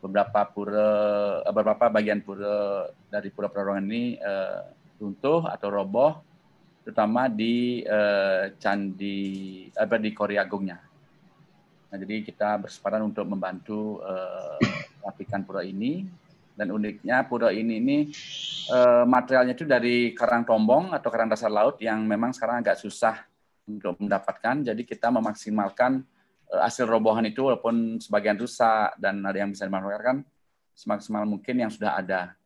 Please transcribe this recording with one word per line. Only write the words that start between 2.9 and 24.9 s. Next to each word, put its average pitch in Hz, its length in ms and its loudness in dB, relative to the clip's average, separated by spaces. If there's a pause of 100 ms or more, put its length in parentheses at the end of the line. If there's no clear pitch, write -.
dari 101 240 -6
Pura 101 160 -6
Perarungan 98 400 -2
ini, 120 320 -4
eh, 95 540 -6 (220)
runtuh 139 480 -2
atau - 240 -6
roboh, 101 560 0 (560)
terutama 113 480 0
di, 120 560 0
eh, 98 720 2
Candi, 98 1200 -4
apa, 110 240 2
di 107 160 -2
Kori 101 240 0
Agungnya. 95 400 -4 (1120)
Nah, 98 80 -10
jadi 107 240 -6
kita 104 400 -2
bersepadan 107 400 -4
untuk 104 240 -4
membantu, 98 720 -6
eh, 92 560 -8 (480)
merapikan 98 400 -6
pura 95 160 -6
ini. 120 480 -4 (480)
Dan 98 160 -4
uniknya 107 560 -2
pura 117 240 2
ini, 113 240 -2
ini, 294 320 2 (640)
eh, 123 320 8
materialnya 127 480 4
itu 151 160 -6
dari 120 480 4
karang 117 320 2
tombong 127 480 4
atau 117 160 -2
karang 113 160 0
dasar 110 240 0
laut 110 320 4
yang 110 240 0
memang 117 240 0
sekarang 117 320 -2
agak 98 160 2
susah 110 400 -2 (480)
untuk 101 320 -6
mendapatkan. 113 640 -2
Jadi 113 240 -2
kita 113 240 0